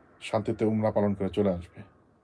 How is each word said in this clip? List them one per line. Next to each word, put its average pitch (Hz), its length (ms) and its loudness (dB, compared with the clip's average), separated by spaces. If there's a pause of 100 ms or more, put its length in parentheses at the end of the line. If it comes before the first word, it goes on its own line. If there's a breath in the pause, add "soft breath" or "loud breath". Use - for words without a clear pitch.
(220)
শান্তিতে 113 440 -2
উমরা 107 260 2
পালন 104 220 2
করে 98 160 -2
চলে 101 200 2
আসবে। 87 320 -6 (420)